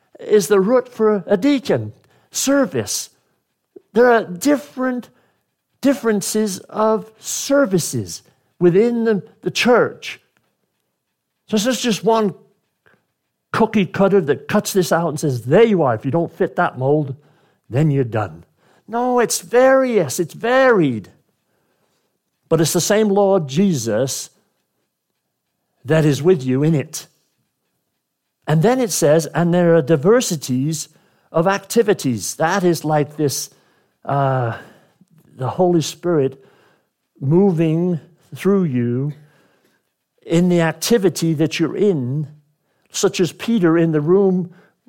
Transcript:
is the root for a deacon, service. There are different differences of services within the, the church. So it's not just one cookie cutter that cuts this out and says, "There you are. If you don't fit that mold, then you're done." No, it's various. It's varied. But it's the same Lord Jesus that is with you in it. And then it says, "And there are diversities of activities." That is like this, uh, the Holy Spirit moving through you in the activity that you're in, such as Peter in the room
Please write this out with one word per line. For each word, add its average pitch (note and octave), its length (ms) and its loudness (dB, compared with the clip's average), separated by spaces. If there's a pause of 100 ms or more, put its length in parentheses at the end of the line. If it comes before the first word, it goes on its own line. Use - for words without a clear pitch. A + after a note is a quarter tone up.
(200)
is G#3 280 2
the G3+ 120 4
root B3 300 0
for G#3+ 380 0
a G3+ 100 2
deacon, F3+ 560 -2 (380)
service. A#3+ 800 -2 (840)
There A#3+ 180 4
are A3 120 2
different B3+ 840 -4 (720)
differences G#3+ 800 -2
of A3 580 -2
services F#3+ 1040 -2 (360)
within A3+ 440 2
the, A3 200 0 (180)
the - 100 -6
church. - 680 0 (1300)
So - 80 -4
it's G#3 100 2
not B3+ 100 0
just A3+ 280 -4
one G#3+ 300 2 (1200)
cookie G#3+ 320 0
cutter G3 360 2
that - 260 -4
cuts G#3 260 -4
this F#3 180 0
out E3 180 -2
and D3 100 -8
says, B2 260 -4
"There E3+ 180 4
you G3+ 200 2
are. B2 120 0
If - 80 -10
you C#3 80 -4
don't E3 200 -2
fit - 240 -4
that F3 240 -2
mold, C#3 360 -2 (540)
then D3 220 0
you're C3+ 120 0
done." G#2 400 -6 (440)
No, B3 320 -2
it's A#3+ 220 -2
various. B3 800 2
It's E3+ 140 -4
varied. G#3+ 760 0 (1400)
But D#3+ 100 2
it's D#3+ 140 0
the F3 80 0
same G#3+ 280 2
Lord G3 380 2
Jesus C3 840 -2 (1500)
that D3+ 200 2
is C#3 180 0
with E3+ 200 2
you C3 200 0
in E3 100 2
it. - 340 -4 (1400)
And D#3 160 2
then B3 160 4
it A3+ 120 -2
says, D#3 360 2
"And E3+ 260 0
there F3 220 4
are E3 60 4
diversities D3+ 1080 0 (420)
of E3 160 0
activities." G3 880 -2
That F3 280 -2
is E3+ 200 0
like D3+ 340 -2
this, C#3+ 320 -4 (560)
uh, C3 520 -2 (800)
the B2+ 140 -6
Holy F3 320 0
Spirit C#3 640 -4 (760)
moving E3 800 0 (340)
through F#3+ 300 0
you B2+ 500 -2 (1120)
in F3 240 2
the F3 120 2
activity E3 720 0
that D3+ 260 -2
you're D#3+ 160 -2
in, D3 520 -2 (640)
such - 300 -2
as E3 120 0
Peter F3 460 0
in E3 140 2
the D3+ 100 0
room F#3 520 0 (360)